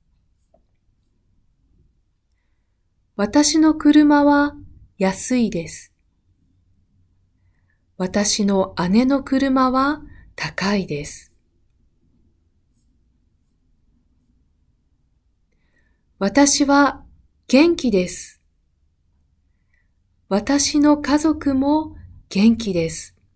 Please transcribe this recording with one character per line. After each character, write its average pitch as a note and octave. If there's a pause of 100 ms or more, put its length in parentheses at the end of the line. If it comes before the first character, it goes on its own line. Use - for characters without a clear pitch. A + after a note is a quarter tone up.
(3250)
私 D4
の D#4
車 D4
は C#4+ (420)
安 F#3+
い A#3
で E3
す。 - (2000)
私 G3+
の F#3+ (180)
姉 A3+
の C4+
車 C4
は C4+ (360)
高 F#3
い F#3
で D3
す。 - (4000)
私 C#4+
は C#4 (460)
元 D#4+
気 B3
で F3+
す。 - (1900)
私 C#4
の D4
家 D4
族 D4+
も D4 (320)
元 A3
気 A3
で E3
す。 - (180)